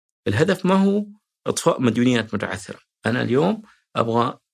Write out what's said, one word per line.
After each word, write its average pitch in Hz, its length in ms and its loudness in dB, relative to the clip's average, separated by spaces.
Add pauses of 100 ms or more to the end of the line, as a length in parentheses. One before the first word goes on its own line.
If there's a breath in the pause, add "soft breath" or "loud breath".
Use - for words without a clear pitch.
(280)
الهدف 160 380 0
ما 185 100 4
هو 196 300 2 (420)
إطفاء - 340 -2
مديونيات 120 520 2
متعثرة. 95 460 -8 (260)
أنا 120 160 0
اليوم 156 400 0 (340 soft breath)
أبغى 117 420 -2 (160)